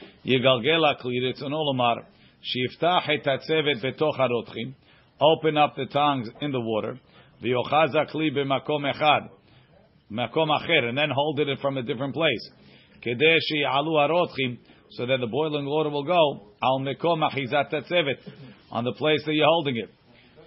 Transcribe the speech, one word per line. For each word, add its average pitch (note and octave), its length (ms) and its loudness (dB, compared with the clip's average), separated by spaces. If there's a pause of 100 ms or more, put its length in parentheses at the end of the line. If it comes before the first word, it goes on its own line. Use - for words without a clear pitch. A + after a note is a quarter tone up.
(260)
Yegalgel C3 720 2
hakli, B2 260 -4
it's B2+ 180 -4
an C#3+ 120 -8
olamar. C3 520 0 (380)
Shiftach D3+ 680 0
et D3+ 160 -2
hatzevet C#3+ 560 0
betoch C3+ 380 -2
harotchim. A#2+ 560 -2 (460)
Open D#3 360 4
up D3 200 2
the C3 100 -4
tongs C#3 420 0 (120)
in D3 100 -6
the B2+ 100 -2
water. A2+ 380 -4 (420)
V'yochaz B2+ 540 2
hakli D3+ 380 0
b'makom C#3 600 -2
echad. C3 360 2 (800)
Makom B2 380 -2
acher, C#3+ 400 0
and B2 100 -4
then D3 120 0
hold C#3+ 300 0
it C3+ 200 -2
from C#3 160 -2
a C3 60 -4
different B2+ 320 -6
place. C#3 360 -2 (540)
Kedei D3+ 360 4
she'alu D3 520 0
harotchim, D3 680 2 (320)
so - 160 -6
that C3 140 2
the B2 60 -2
boiling D3 400 -2
water D3+ 220 0
will D3 160 -4
go, D#3 440 2 (140)
al C3 180 2
mekom D#3 420 -2
achizat C3+ 500 -2
hatzevet, D3+ 460 -2 (520)
on A#2 140 -4
the B2 80 -2
place D3+ 320 0
that D#3 100 -4
you're D3+ 120 4
holding D3 300 2
it. G2 120 -4 (580)